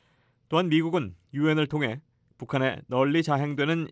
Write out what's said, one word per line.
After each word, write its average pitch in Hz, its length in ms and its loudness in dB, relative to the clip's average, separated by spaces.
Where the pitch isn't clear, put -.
또한 175 180 2
미국은 160 480 0
유엔을 151 340 2
통해 143 340 -4
북한에 131 500 -2
널리 139 360 2
자행되는 147 680 0